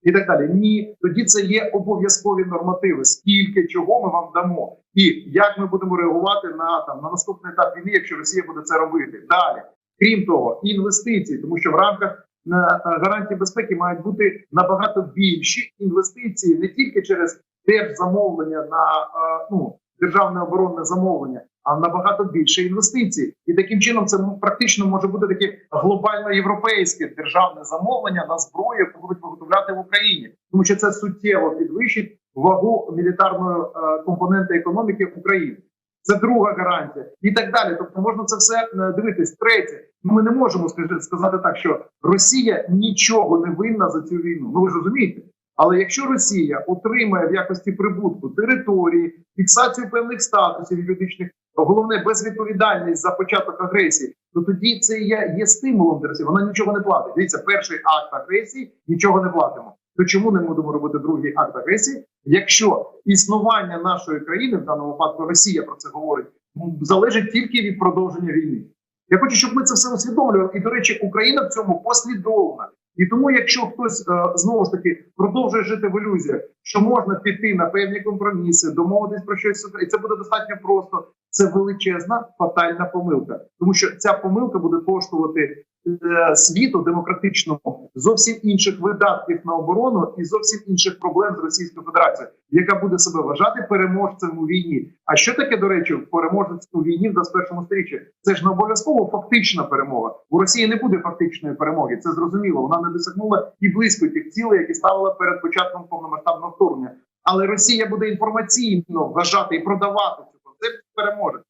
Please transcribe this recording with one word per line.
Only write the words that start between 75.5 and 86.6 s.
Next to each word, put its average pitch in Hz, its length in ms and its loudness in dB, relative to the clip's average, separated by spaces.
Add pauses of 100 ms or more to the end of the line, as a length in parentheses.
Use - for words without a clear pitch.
жити 208 240 -2
в 190 120 -2
ілюзіях, 190 400 -4 (220)
що - 180 -2
можна 220 340 2
піти 202 400 -2
на 170 120 2
певні 196 340 -2
компроміси, 196 720 0
домовитись 202 560 0
про 202 100 -4
щось, 202 360 -4 (100)
і 175 40 -2
це 214 120 -2
буде 214 180 -4
достатньо 214 460 -6
просто, 190 460 -2 (220)
це 190 200 2
величезна 196 720 -2 (140)
фатальна 170 460 0
помилка. 175 560 -2 (180)
Тому 185 160 4
що - 240 0
ця 202 140 2
помилка 196 460 0
буде 165 180 0 (100)
коштувати, 160 540 -2
е, 170 960 0
світу 190 460 2